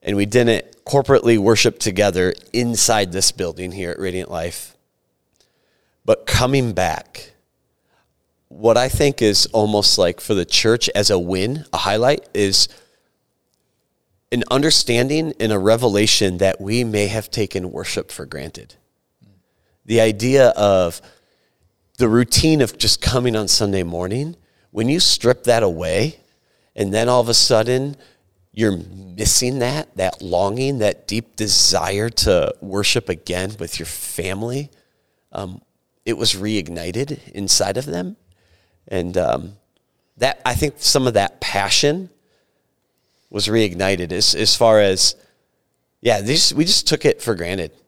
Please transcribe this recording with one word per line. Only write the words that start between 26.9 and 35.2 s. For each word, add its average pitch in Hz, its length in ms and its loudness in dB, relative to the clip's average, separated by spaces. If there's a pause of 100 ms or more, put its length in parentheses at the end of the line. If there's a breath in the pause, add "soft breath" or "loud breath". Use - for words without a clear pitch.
then 113 160 0
all 123 120 4
of 117 80 0
a 117 40 2
sudden 127 640 2 (540 soft breath)
you're 107 260 0
missing 95 840 -4
that, 135 380 -4
that 92 240 -2
longing, 101 580 -2
that 104 280 -2
deep 113 280 -6
desire 98 720 0
to 87 520 2
worship 98 480 -2
again 90 500 -6
with 82 200 -10
your 82 60 -8
family, 113 840 -8 (640)